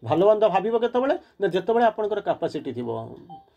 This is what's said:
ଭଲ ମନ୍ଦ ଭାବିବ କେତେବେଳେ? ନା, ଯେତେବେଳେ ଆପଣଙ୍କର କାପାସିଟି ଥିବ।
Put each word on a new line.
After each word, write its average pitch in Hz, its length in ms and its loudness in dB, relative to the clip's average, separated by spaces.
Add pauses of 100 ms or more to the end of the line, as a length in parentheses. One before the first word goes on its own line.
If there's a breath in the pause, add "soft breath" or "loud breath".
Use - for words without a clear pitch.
ଭଲ 151 200 0
ମନ୍ଦ 214 240 6
ଭାବିବ 190 300 0
କେତେବେଳେ? 247 360 0 (260 soft breath)
ନା, 196 80 0
ଯେତେବେଳେ 190 360 0
ଆପଣଙ୍କର 214 360 0
କାପାସିଟି 156 520 -4
ଥିବ। 120 160 -6 (680)